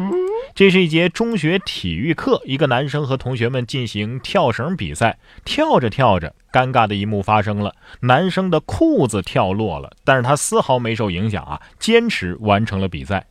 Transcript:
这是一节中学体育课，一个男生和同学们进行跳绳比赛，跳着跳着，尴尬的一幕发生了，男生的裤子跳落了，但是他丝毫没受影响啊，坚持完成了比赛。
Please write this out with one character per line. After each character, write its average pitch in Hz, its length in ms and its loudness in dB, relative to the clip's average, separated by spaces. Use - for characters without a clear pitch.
这 196 160 6
是 185 100 4
一 180 60 4
节 165 220 2
中 226 280 -2
学 165 220 0
体 - 340 -8
育 135 200 -2
课， - 320 0
一 135 100 -4
个 160 120 2
男 131 200 0
生 147 180 -4
和 131 120 -2
同 - 180 -6
学 117 140 0
们 127 160 -4
进 123 200 -6
行 107 320 -6
跳 160 320 0
绳 165 280 -4
比 73 180 -6
赛， - 240 0
跳 302 340 0
着 127 120 0
跳 101 320 2
着， 80 120 -10
尴 131 220 2
尬 117 160 4
的 104 80 -2
一 101 100 -2
幕 104 160 -2
发 107 200 2
生 101 180 -2
了， 101 160 -4
男 143 320 4
生 190 180 -2
的 156 120 2
裤 302 440 2
子 104 160 0
跳 98 300 0
落 98 260 -2
了， 69 140 -14
但 135 100 4
是 127 80 2
他 127 100 2
丝 214 280 0
毫 127 180 0
没 117 160 -4
受 110 160 -2
影 92 180 -2
响 95 140 -4
啊， - 180 -12
坚 233 300 2
持 90 320 -4
完 107 260 2
成 98 140 -4
了 98 80 -2
比 80 160 -8
赛。 92 280 -4